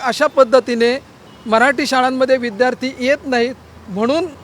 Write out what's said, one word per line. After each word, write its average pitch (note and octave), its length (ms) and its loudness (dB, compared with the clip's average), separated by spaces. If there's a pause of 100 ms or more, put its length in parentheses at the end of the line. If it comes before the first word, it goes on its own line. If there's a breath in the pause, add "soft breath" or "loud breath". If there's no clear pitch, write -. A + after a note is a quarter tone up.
अशा C4+ 260 0
पद्धतीने B3 720 2 (460)
मराठी B3 420 2
शाळांमध्ये C4 500 0
विद्यार्थी B3 600 -2
येत C4 260 0
नाहीत B3+ 300 -2 (340)
म्हणून A#3 360 -2 (180)